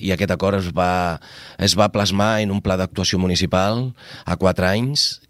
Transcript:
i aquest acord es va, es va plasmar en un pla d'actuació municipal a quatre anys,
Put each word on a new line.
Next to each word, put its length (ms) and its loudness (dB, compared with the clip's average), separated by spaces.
i 80 -2
aquest 240 0
acord 240 0
es 160 -4
va, 460 0
es 160 2
va 160 4
plasmar 480 2
en 80 -2
un 160 -2
pla 160 2
d'actuació 400 -2
municipal 680 0
a 160 -4
quatre 240 2
anys, 540 -2